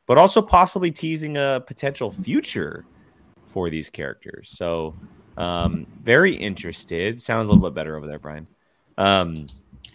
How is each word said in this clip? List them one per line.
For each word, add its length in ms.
but 140
also 240
possibly 480
teasing 460
a 280
potential 460
future 760
for 260
these 180
characters. 640
So, 400
um, 500
very 320
interested. 840
Sounds 300
a 20
little 160
bit 80
better 220
over 100
there, 120
Brian. 280
Um, 480